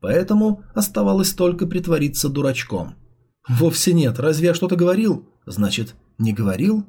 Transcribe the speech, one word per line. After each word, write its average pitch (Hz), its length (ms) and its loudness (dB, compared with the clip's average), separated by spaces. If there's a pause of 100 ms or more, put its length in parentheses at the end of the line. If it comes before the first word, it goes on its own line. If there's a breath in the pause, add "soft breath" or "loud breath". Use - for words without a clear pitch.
поэтому 202 600 0 (120)
оставалось 196 580 0
только 180 340 0
притвориться 165 640 -2
дурачком. 131 640 -4 (540)
"Вовсе 160 440 2
нет, 127 280 2
разве 156 280 2
я 170 60 2
что-то 180 220 -2
говорил?" 180 500 2 (200)
"Значит, 104 480 -4 (240)
не 110 160 0
говорил?" 117 540 0